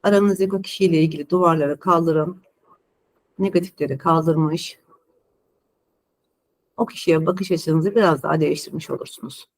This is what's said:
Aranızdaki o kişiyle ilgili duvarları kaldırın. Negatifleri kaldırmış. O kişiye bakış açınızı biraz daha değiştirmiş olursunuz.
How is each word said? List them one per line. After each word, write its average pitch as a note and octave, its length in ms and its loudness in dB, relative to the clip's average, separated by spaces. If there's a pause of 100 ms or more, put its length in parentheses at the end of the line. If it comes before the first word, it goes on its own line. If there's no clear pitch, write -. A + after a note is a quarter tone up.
Aranızdaki G3+ 520 2
o F#3+ 60 -4
kişiyle F3 400 0
ilgili D3+ 280 -2
duvarları D#3+ 500 2
kaldırın. E3 600 0 (960)
Negatifleri F3+ 580 -2
kaldırmış. D#3+ 800 0 (2000)
O A#3+ 80 0
kişiye D#3+ 400 0
bakış F#3 260 -2
açınızı D#3+ 440 0
biraz E3+ 280 2
daha D#3+ 160 -2
değiştirmiş D3+ 500 -4
olursunuz. - 680 -14